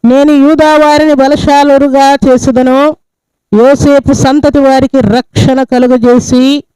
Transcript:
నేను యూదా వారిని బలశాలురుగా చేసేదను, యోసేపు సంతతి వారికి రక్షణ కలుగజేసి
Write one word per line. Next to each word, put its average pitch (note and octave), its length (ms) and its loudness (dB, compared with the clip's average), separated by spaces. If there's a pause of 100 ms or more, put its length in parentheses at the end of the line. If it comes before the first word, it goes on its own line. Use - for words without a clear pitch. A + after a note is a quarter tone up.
నేను C#4 280 2
యూదా D4+ 460 2
వారిని D4+ 360 0
బలశాలురుగా C#4 1000 0
చేసేదను, C4 800 0 (580)
యోసేపు C#4 580 0
సంతతి C#4+ 460 -2
వారికి C4 420 0
రక్షణ B3+ 640 -2
కలుగజేసి B3+ 1000 -2 (120)